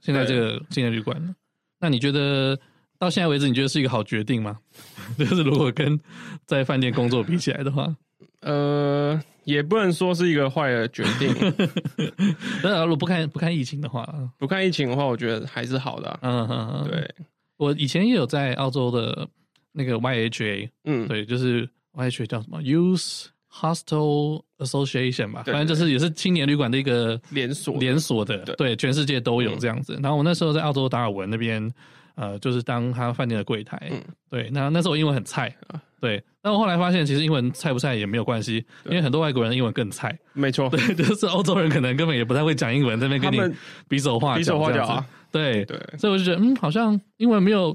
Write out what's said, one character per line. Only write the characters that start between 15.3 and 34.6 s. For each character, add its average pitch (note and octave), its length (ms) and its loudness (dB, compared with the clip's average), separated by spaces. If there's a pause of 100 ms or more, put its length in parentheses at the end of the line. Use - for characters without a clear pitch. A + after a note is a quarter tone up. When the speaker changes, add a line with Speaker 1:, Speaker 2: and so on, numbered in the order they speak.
Speaker 2:
还 A#2+ 180 -6
是 B2+ 120 -2
好 C3 220 -6
的 - 100 -8
啊。 - 140 -8
Speaker 1:
嗯， B2 260 0
嗯， A#2+ 260 -4
嗯。 C#3+ 140 -4
Speaker 2:
对。 - 260 -4 (420)
Speaker 1:
我 C#3+ 160 0
以 D3+ 120 -2
前 F3+ 220 2
也 B3 80 4
有 E3+ 100 2
在 C3+ 300 -2
澳 C3+ 160 -2
洲 B2+ 220 0
的 A#2 340 -4 (460)
那 D3 120 -4
个 B2 140 0
Y A#2 280 0
H A#2 180 -4
A， G#2 260 -4 (140)
Speaker 2:
嗯。 B2+ 240 -2
Speaker 1:
对， G#2+ 160 -4
就 A#2 120 -4
是 B2 320 0 (240)
Y B2+ 140 -4
H B2 160 -4
A A2+ 40 -4
叫 A#2 140 -6
什 A2 80 -10
么？ D#2+ 140 -10
Youth E3+ 640 0 (260)
Hostel D3+ 880 -2 (160)
Association B2+ 760 -2
吧， A#2 120 -12
Speaker 2:
对， - 80 -2
Speaker 1:
反 D3 140 0
正 - 0 -
就 D#3+ 80 2
是 D#3+ 160 2
也 C3 80 4
是 D#3+ 120 2
青 F3+ 220 0
年 D#3 140 2
旅 C#3+ 80 4
馆 C3+ 160 2
的 B2+ 80 2
一 C3+ 60 2
个 A#2+ 360 0 (100)
Speaker 2:
连 C3+ 220 -2
锁 C#3 220 -6
的。 C#3 60 -4
Speaker 1:
连 B2+ 180 2
锁 A#2+ 260 0
的， G2+ 200 -4
Speaker 2:
对。 - 100 -8
Speaker 1:
对， B2 220 0
全 C3 180 0
世 D3 100 0
界 C3+ 160 0
都 A#2+ 220 0
有 G2+ 140 -2
这 A#2+ 100 -2
样 A#2 160 -2
子。 - 140 -10
Speaker 2:
嗯。 C#3 60 -6
Speaker 1:
然 C#3 100 0
后 D3+ 40 2
我 D3 60 2
那 E3+ 100 4
时 E3+ 120 0
候 D#3 80 2
在 D#3 100 0
澳 D3+ 100 0
洲 C3+ 160 0
达 A#2+ 120 0
尔 A#2 100 0
文 G2 180 -6
那 A2 80 -2
边， A2 320 -2 (460)
呃， G2+ 240 -8
就 B2+ 140 -2
是 B2 100 0
当 A#2+ 300 -2
他 A#2+ 200 -4
饭 B2+ 140 -4
店 A#2 100 -2
的 G#2 60 -2
柜 A2 220 -4
台。 - 260 -12
Speaker 2:
嗯。 C3+ 100 -8 (300)
Speaker 1:
对， A#2 220 -6
那， C#3 160 -2